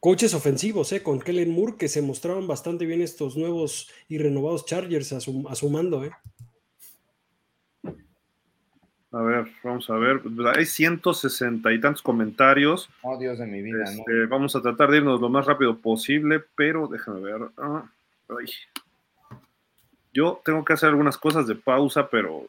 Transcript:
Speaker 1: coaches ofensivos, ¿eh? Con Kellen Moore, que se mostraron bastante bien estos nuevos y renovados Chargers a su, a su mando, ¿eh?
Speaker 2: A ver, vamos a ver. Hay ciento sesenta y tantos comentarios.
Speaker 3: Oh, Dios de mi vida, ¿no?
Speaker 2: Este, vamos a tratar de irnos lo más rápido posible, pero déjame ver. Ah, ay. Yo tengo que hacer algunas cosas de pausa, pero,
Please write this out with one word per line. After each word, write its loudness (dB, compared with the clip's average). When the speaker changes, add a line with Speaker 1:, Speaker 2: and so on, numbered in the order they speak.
Speaker 1:
coaches 4
ofensivos, 0
¿eh? -4
Con -2
Kellen -2
Moore, 0
que -2
se -2
mostraron -4
bastante -4
bien -2
estos -6
nuevos -4
y -6
renovados 0
Chargers -4
a -6
su, -6
a -8
su -2
mando, 0
¿eh? -10
Speaker 2:
A -4
ver, 0
vamos -6
a -2
ver. 2
Hay 4
ciento 0
sesenta 0
y 2
tantos 0
comentarios. 2
Speaker 3:
Oh, -8
Dios -6
de -8
mi -8
vida, -4
¿no? -8
Speaker 2:
Este, 2
vamos 0
a 0
tratar 2
de 8
irnos 4
lo 0
más 2
rápido 4
posible, 0
pero 0
déjame -10
ver. -8
Ah, -8
ay. -10
Yo 0
tengo 0
que 4
hacer 4
algunas 4
cosas 2
de -2
pausa, 2
pero, -2